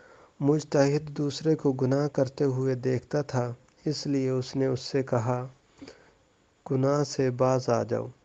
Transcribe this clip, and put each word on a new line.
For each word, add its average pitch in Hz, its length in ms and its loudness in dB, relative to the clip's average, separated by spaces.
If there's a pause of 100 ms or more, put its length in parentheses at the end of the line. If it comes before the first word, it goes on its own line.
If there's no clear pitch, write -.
(400)
मुजतहिद 147 600 2 (140)
दूसरे 151 380 0
को 147 180 2
गुनाह 131 360 2
करते 139 360 0
हुए 131 300 0
देखता 127 480 -2
था, 123 340 -4 (300)
इसलिए 139 440 -2
उसने 131 360 -2
उससे 131 360 -2
कहा, 123 360 0 (1300)
'गुनाह 139 380 2
से 131 260 0
बाज 127 400 2
आ 113 140 4
जाओ।' 113 260 -4 (140)